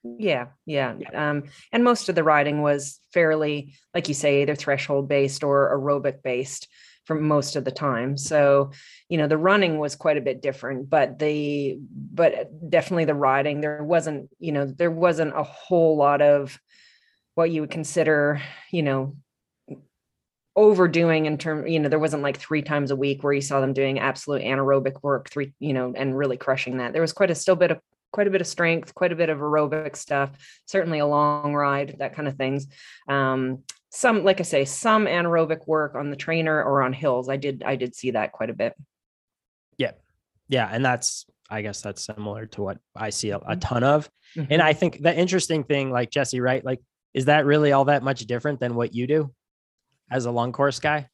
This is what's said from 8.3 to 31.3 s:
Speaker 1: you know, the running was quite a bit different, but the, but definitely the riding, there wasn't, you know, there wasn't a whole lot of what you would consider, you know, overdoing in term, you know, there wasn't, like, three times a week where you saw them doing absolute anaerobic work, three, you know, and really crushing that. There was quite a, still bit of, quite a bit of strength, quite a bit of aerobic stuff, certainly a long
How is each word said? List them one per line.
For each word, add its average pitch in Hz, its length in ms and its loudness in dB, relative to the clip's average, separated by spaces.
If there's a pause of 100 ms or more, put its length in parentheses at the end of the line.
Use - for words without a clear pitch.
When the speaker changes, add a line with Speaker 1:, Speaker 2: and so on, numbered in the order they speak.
Speaker 1:
you 170 80 -2
know, 151 120 2
the 156 100 2
running 180 400 4
was 147 180 -4
quite 151 220 0
a - 20 -2
bit 127 220 -4
different, 135 480 -6
but 139 280 2
the, 147 600 -2 (120)
but 139 600 0 (180)
definitely 170 380 2
the 151 80 2
riding, 143 480 2
there 151 200 -4
wasn't, 156 460 -2 (100)
you 165 140 -6
know, 143 140 0
there 165 240 -2
wasn't 165 440 0
a 151 80 -2
whole 165 540 2
lot 143 240 4
of 143 380 4 (760)
what 165 160 2
you 156 120 -2
would 147 80 -6
consider, 151 720 0 (280)
you 170 120 0
know, 135 340 -2 (1400)
overdoing 170 680 6
in 151 140 -2
term, 156 280 -4
you 160 140 0
know, 147 80 0
there 156 100 2
wasn't, 151 240 0
like, 139 140 -2
three 156 240 -4
times 147 300 -2
a 139 60 0
week 139 280 -2
where 143 80 2
you 139 80 0
saw 139 220 0
them 135 100 0
doing 135 260 0
absolute 135 440 -4
anaerobic 135 600 0
work, 139 280 -2
three, 139 300 -8
you 143 120 -4
know, 127 240 -4
and 135 180 -4
really 135 220 -2
crushing 131 400 -4
that. 123 160 -6
There 156 80 -2
was 160 140 -2
quite 185 160 2
a, 165 40 0
still 185 220 2
bit 175 140 4
of, 170 100 -2 (320)
quite 208 160 0
a - 20 0
bit 190 100 0
of 170 60 -4
strength, 165 480 -2
quite 180 160 0
a 170 60 -4
bit 160 120 0
of 151 100 -2
aerobic 151 580 -2
stuff, 139 340 -2 (360)
certainly 165 340 -2
a 147 60 2
long 147 460 0